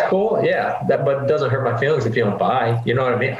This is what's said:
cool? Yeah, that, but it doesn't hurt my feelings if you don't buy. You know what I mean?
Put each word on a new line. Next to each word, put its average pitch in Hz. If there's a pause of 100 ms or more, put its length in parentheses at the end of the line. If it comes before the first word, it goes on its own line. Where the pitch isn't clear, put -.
cool? 202
Yeah, 120
that, -
but 139
it -
doesn't 143
hurt 120
my 110
feelings 135
if 107
you 117
don't 98
buy. 117
You 117
know 131
what 127
I 113
mean? -